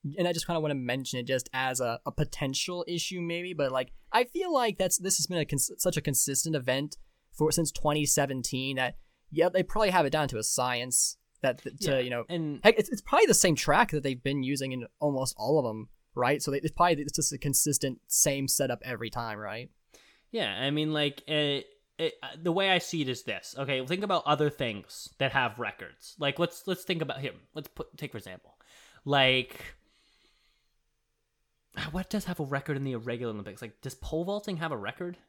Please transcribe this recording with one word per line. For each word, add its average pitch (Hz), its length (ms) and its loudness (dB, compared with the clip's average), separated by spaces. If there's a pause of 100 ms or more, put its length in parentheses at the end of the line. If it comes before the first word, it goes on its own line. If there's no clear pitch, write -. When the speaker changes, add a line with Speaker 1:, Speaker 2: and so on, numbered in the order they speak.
(180)
Speaker 1:
and 180 80 2
I 175 60 2
just - 160 -4
kinda 170 100 0
wanna 151 160 0
mention 127 460 -2
it 120 80 -6
just 131 240 0
as 131 280 0
a, 117 240 0
a 143 60 -4
potential 151 800 -2
issue 175 320 -4
maybe, 175 320 -4
but, 143 180 0
like, 131 220 0 (180)
I 240 140 6
feel 349 280 -2
like 240 260 2
that's, 185 200 2
this 185 200 2
has 151 100 0
been 180 100 -2
a 151 60 2
cons-, - 340 -2
such 180 180 2
a 151 40 0
consistent 147 560 0
event 131 400 0 (340)
for, 151 220 2
since 165 180 2
twenty 151 340 2
seventeen 135 720 0
that, 127 200 0 (340)
yeah, 160 180 4
they 185 140 2
probably 208 280 2
have 170 160 6
it 135 40 2
down 151 180 2
to 120 100 -4
a 107 40 -2
science 123 760 0 (220)
that, 131 220 0
th-, - 180 -10
to, 175 100 0
Speaker 2:
Yeah, 135 80 4
Speaker 1:
you 123 120 0
know, 120 180 -2
Speaker 2:
and 156 340 -4
Speaker 1:
heck, 226 160 10
it's, 214 100 2
it's 233 120 -4
probably 403 260 6
the 226 80 6
same 165 220 6
track 185 340 4
that 147 140 -2
they've 127 180 -2
been 139 220 0
using 135 260 -2
in 127 160 -6 (140)
almost 135 360 0
all 151 220 2
of 123 100 2
'em, 110 200 -6 (260)
right? 127 260 2
So 139 120 -2
they, 139 60 -2
it's 151 120 -2
probably, 160 320 4
it's 147 140 -6
just 151 160 0
a 139 60 -8
consistent 139 680 0
same 139 400 2
setup 131 380 0
every 117 260 -6
time, 113 280 -6
right? 107 300 -8 (640)
Speaker 2:
Yeah, 160 220 -2
I 127 180 -2
mean, 156 220 0
like, 147 360 0
uh, 147 320 0 (420)
it, 160 200 -2
uh, 131 60 -12 (140)
the 170 100 2
way 190 180 2
I 180 80 6
see 170 240 -2
it 131 60 0
is 123 140 -4
this. - 360 -8
Okay, 131 280 -2
think 185 160 -2
about 196 240 0
other 147 240 4
things 110 580 -6 (100)
that 135 140 0
have 120 260 0
records. - 600 -10
Like, 143 200 -2
let's, - 280 -2
let's 185 180 -4
think 170 180 -2
about, 135 180 -6
here, 139 120 -6 (220)
let's 151 140 -12
put, - 280 -14
take 147 160 -10
for 117 60 -12
example, - 360 -18 (500)
like, 131 560 2 (2250)
uh, 143 60 -6 (100)
what 185 180 -6
does 208 160 -2
have 175 140 -6
a 147 40 -2
record 139 320 -4
in 139 80 -4
the 135 80 -2
irregular 120 400 -4
Olympics? 101 300 -10
Like, 113 180 -16
does - 140 -10
pole 165 300 -4
vaulting 202 340 -4
have 160 140 -4
a 127 40 -4
record? 175 400 -8 (120)